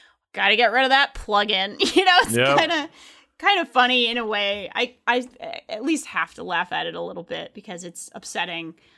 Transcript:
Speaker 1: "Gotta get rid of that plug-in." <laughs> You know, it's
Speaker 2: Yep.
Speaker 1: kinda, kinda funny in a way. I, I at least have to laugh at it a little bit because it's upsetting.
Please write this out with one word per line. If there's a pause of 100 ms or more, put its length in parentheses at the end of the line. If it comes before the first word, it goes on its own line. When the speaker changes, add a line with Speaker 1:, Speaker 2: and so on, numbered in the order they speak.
(340)
Speaker 1:
"Gotta
get
rid
of
that
plug-in."
<laughs>
You
know,
it's
Speaker 2:
Yep.
Speaker 1:
kinda, (480)
kinda
funny
in
a
way.
I, (100)
I (420)
at
least
have
to
laugh
at
it
a
little
bit
because
it's
upsetting. (240)